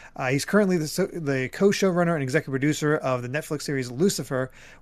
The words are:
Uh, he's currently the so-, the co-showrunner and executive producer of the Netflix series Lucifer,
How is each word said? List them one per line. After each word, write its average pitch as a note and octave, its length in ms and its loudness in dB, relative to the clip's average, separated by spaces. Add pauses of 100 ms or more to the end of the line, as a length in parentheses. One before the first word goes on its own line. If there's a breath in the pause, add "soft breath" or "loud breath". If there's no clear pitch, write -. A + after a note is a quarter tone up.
(160 loud breath)
Uh, C3+ 120 -2
he's C#3 180 0
currently G3 320 4
the D3+ 100 -2
so-, F3+ 180 0
the C#3 460 -2
co-showrunner F#3 640 2
and D3 80 0
executive C3+ 300 -2
producer D3 440 2
of C3 260 -2
the A#2+ 60 -8
Netflix D3 340 -6
series C3 280 -4
Lucifer, C3 600 0 (320 loud breath)